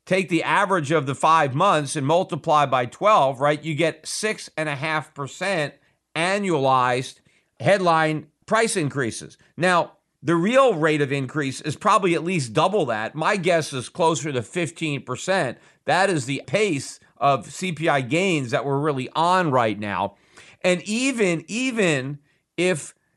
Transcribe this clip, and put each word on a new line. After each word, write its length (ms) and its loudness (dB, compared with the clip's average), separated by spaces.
take 220 0
the 160 0
average 480 0
of 140 2
the 100 -4
five 400 2
months 400 2
and 100 -2
multiply 600 2
by 200 0
twelve, 540 2
right, 240 0
you 100 -4
get 320 -2
six 520 -6
and 100 -2
a 80 -4
half 380 -4
percent 600 -4
annualized 1040 0
headline 680 2
price 300 0
increases. 640 -4
Now, 380 0
the 140 0
real 380 4
rate 280 0
of 120 0
increase 480 -4
is 140 -6
probably 380 2
at 100 0
least 280 -2
double 360 2
that. 280 -4
My 220 -2
guess 360 0
is 160 -8
closer 440 0
to 100 -2
fifteen 600 -6
percent. 540 -4
That 240 2
is 160 -2
the 200 -4
pace 540 -2
of 340 0
C 200 -6
P 180 -2
I 120 2
gains 500 0
that 140 -2
we're 140 0
really 360 -2
on 340 2
right 300 2
now. 360 -4
And 220 0
even, 640 0
even 720 -2
if 380 -2